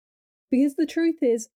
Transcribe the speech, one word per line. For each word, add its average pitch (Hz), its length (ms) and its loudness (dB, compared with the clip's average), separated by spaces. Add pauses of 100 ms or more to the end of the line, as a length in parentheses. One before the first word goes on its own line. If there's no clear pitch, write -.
(500)
Because 277 240 2
the 311 120 -2
truth 330 360 -2
is, 226 340 0